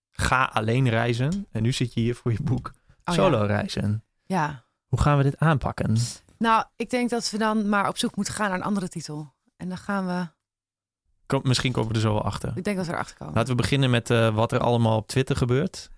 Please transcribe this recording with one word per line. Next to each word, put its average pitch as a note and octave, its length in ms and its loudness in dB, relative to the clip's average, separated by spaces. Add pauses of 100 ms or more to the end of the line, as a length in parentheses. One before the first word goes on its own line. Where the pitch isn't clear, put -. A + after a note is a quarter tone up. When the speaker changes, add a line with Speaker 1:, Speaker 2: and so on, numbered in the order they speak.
(120)
Speaker 1:
Ga - 320 2 (100)
alleen A#2 360 2
reizen. B2 640 0
En A2 120 -2
nu A#2+ 80 2
zit B2 220 -4
je A#2+ 60 -2
hier A2+ 160 0
voor - 160 -2
je G#2 120 -2
boek B2+ 240 -2 (380)
Speaker 2:
Oh F3 100 -2
ja. G3 60 2
Speaker 1:
Solo C#3 240 4
reizen. G#2 580 -2 (200)
Speaker 2:
Ja. D3+ 420 -4 (220)
Speaker 1:
Hoe - 140 0
gaan D3 160 4
we C#3 60 6
dit C#3 140 0
aanpakken? - 600 2 (400)
Speaker 2:
Nou, A3 280 2 (100)
ik A3+ 140 -6
denk B3 200 0
dat A#3 200 -2
we G#3+ 80 -4
dan G#3+ 320 0
maar G3+ 180 2
op - 100 -4
zoek - 180 -2
moeten - 180 -4
gaan G#3 160 -2
naar F#3 80 -2
een F#3 80 -6
andere F#3+ 240 -2
titel. D3+ 440 -10 (240)
En F3 120 -12
dan F3+ 80 -8
gaan G3 300 -4
we F3+ 200 -2 (1000)
Speaker 1:
Kom, C#3 180 0
misschien B2+ 280 2
komen A#2 180 -2
we A2 60 -2
er A2 60 0
zo A2 120 2
wel G#2+ 100 0
achter. - 320 -6
Speaker 2:
Ik F3+ 80 -6
denk G3+ 140 -2
dat F#3 80 -2
we E3 80 -6
erachter - 240 -8
komen. D3 160 -10
Speaker 1:
Laten B2 220 0
we B2 60 2
beginnen C3+ 280 2
met, A#2+ 200 2
eh, A2+ 260 4
wat A2+ 160 2
er B2+ 80 2
allemaal A#2 380 4
op A2 100 -4
Twitter C3+ 280 0
gebeurt. C3 640 0